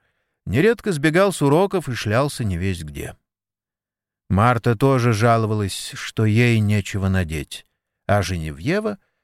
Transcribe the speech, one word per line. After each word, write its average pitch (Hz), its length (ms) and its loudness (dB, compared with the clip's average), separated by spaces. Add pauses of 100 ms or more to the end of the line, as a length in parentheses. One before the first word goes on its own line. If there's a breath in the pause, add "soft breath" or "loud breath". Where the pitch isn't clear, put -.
(460)
Нередко 196 460 2
сбегал 160 420 2
с - 80 -4
уроков 160 480 2
и 123 40 -4
шлялся 113 500 -2
невесть 92 400 -2
где. 73 340 -12 (1120)
Марта 117 460 2
тоже 123 360 2
жаловалась, 110 840 0
что - 300 -4
ей 113 340 4
нечего 104 500 0
надеть, 80 580 -4 (400)
а 101 140 2
Женевьева 87 760 -4 (260)